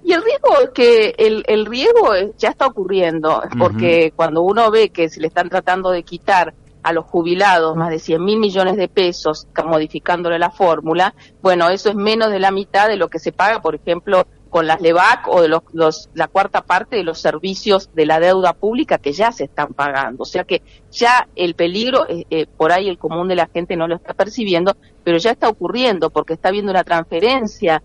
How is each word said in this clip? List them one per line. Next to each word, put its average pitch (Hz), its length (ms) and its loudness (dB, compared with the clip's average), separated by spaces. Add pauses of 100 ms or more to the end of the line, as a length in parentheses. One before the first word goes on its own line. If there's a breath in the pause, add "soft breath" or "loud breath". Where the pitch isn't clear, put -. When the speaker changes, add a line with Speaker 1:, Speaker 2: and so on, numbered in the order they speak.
Speaker 1:
Y 349 80 2
el 339 100 0
riesgo 466 400 2
es 262 60 -2
que 233 480 4
el, 220 300 2
el 214 180 2
riesgo 285 480 2
es, 196 240 -2
ya 208 120 0
está 269 180 -2
ocurriendo, 175 760 0
Speaker 2:
Ujú. - 120 -8
Speaker 1:
porque 160 580 2
cuando 165 280 0
uno 214 280 2
ve 214 180 4
que 165 200 -2
se - 100 -16
le 202 80 -4
están 170 220 -2
tratando 185 400 -2
de 175 140 -2
quitar 175 500 -2 (300)
a 165 100 -2
los 160 120 -2
jubilados 175 720 2
más 165 140 -2
de 160 100 -4
cien 160 240 -2
mil 214 160 0
millones 190 380 0
de 180 100 -2
pesos, 175 640 -2
ca-, - 140 -4
modificándole 165 760 -2
la 175 120 0
fórmula, 170 600 0 (280 soft breath)
bueno, 175 280 2
eso 196 200 0
es 220 60 -2
menos 214 360 0
de 196 80 -2
la 190 120 2
mitad 196 360 0
de 214 80 0
lo 165 140 -2
que 160 100 -8
se 160 140 -6
paga, 214 280 -2
por 156 140 -4
ejemplo, 180 500 0 (240)
con 165 180 -2
las 160 140 0
levac 180 480 2
o 180 120 4
de 165 60 4
los, 160 140 2 (100)
los, 160 420 -2
la 160 140 -4
cuarta 196 360 -2
parte 202 340 -2
de 180 80 -4
los 160 160 -8
servicios 190 720 -2
de 160 120 2
la 160 140 2
deuda 180 320 2
pública 214 460 -2
que 143 160 -4
ya 214 180 0
se - 140 -6
están 147 280 -6
pagando. 135 500 -4
O - 20 -10
sea 180 180 -6
que - 180 -4 (300 soft breath)
ya 240 460 2
el 175 180 -2
peligro, 226 540 -2
eh, 170 200 -8
eh, 160 180 -2 (100)
por 160 160 2
ahí 196 160 0
el 175 80 -8
común 165 320 -6
de 180 60 0
la 165 120 -2
gente 175 300 -6
no 165 100 -4
lo 170 80 -4
está - 180 -14
percibiendo, 190 640 -2 (300 soft breath)
pero 170 140 2
ya 220 120 0
está 254 160 0
ocurriendo 208 640 -2
porque 151 240 -4
está 180 160 -2
habiendo 202 220 -4
una 185 120 2
transferencia 175 1000 -2